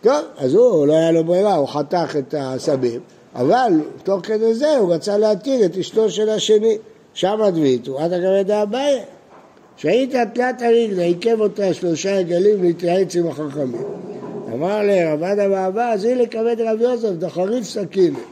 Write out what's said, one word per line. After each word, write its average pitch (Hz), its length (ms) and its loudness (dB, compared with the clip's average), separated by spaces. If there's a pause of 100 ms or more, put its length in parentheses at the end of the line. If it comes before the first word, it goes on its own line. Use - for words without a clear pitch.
טוב, 285 200 2 (160)
אז 135 160 0
הוא, 190 340 4
לא 151 60 4
היה 165 180 4
לו 165 120 2
ברירה, 180 320 2
הוא 139 120 0
חתך 151 520 -4
את 131 140 -8
העשבים, 131 680 -2 (360)
אבל 202 380 2 (300)
תוך 190 220 -2
כדי 220 280 0
זה 294 240 2
הוא 180 160 2
רצה 202 240 -2
להתיר 214 480 2
את 175 120 -2
אשתו 214 320 0
של 208 200 -2
השני. 214 480 2 (360)
שם 208 280 0
הדבית, 143 460 2
הוא 135 120 -8
עד 170 140 -2
אגב 185 340 2
דאביי. 214 560 0 (760)
שהיית 247 360 0 (180)
תלת 247 280 -2
רגלא, 226 400 2
עיכב 175 400 0
אותה 202 320 0
שלושה 180 440 -2
עגלים 185 460 2
להתייעץ 175 520 0
עם 170 120 0
החכמים. 139 560 -6 (720)
אמר 190 300 -2
לרב 170 400 2
עדה 202 260 0
באבא, 190 440 0
אז 196 100 -2
היא 247 120 2
לכבד 233 440 0
רב 226 220 0
יוסף, 233 280 0
דחריף 185 560 -4
סכין. 185 480 0 (180)